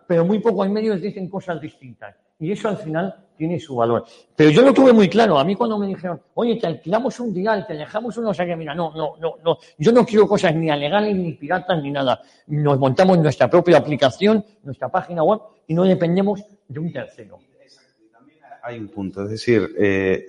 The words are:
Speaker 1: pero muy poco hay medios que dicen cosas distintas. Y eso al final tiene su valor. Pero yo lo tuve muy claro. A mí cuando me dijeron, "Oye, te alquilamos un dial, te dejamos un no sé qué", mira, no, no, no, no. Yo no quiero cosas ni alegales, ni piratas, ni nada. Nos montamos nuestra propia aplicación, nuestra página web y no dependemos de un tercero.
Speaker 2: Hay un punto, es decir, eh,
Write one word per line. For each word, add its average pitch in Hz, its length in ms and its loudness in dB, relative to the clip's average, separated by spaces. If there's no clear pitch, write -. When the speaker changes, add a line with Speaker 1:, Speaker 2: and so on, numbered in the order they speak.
Speaker 1:
pero 170 180 2
muy 202 140 0
poco 202 240 0
hay 190 60 -2
medios 214 320 -2
que 170 60 -8
dicen 190 220 -10
cosas 180 320 -10
distintas. 120 540 -18
Y 160 140 -6
eso 208 160 -6
al 202 80 -4
final 160 360 -6
tiene 160 220 -4
su 135 160 -14
valor. 117 300 0
Pero 151 140 6
yo 175 120 6
lo 269 100 6
tuve 262 200 6
muy 208 160 6
claro. 196 320 2
A 135 40 4
mí 190 120 -2
cuando 226 200 -2
me 202 120 -4
dijeron, 175 320 -8
"Oye, 226 200 -2
te 196 140 -4
alquilamos 208 500 -4
un 240 160 -6
dial, 196 320 -2
te 165 80 -10
dejamos 208 420 -8
un 233 80 -6
no 214 80 -2
sé 175 140 -4
qué", 170 80 -4
mira, 160 220 -10
no, 165 180 -4
no, 156 240 -6
no, 160 160 -6
no. 160 140 0
Yo 156 140 2
no 233 160 4
quiero 202 220 4
cosas 185 260 2
ni 165 160 -2
alegales, 185 460 0
ni 175 160 -4
piratas, 170 500 -4
ni 139 80 -6
nada. 135 300 -2
Nos 147 320 0
montamos 170 400 4
nuestra 139 320 2
propia 165 280 6
aplicación, 151 680 0
nuestra 135 260 -10
página 165 360 -4
web 214 160 2
y 160 80 -4
no 170 80 2
dependemos 190 580 0
de 135 100 -12
un 160 140 -8
tercero. 104 480 -14
Speaker 2:
Hay 120 160 -12
un 107 100 -12
punto, 98 360 -10
es 101 60 -8
decir, 110 480 0
eh, 95 500 0